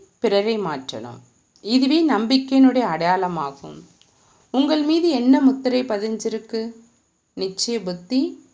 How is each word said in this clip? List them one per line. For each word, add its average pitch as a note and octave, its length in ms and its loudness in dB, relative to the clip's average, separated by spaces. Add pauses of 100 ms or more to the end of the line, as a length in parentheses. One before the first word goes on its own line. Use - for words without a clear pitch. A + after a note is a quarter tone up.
(200)
பிறரை G#3+ 400 0
மாற்றணும். C3 600 -8 (420)
இதுவே C4+ 480 2
நம்பிக்கையினுடைய B3+ 760 4
அடையாளமாகும். E3 960 -4 (680)
உங்கள் D4 320 2
மீது E4 260 2
என்ன C4 320 4
முத்திரை B3+ 440 2
பதிஞ்சிருக்கு? A3 840 -6 (640)
நிச்சய F#3+ 480 -6
புத்தி, B3+ 720 -4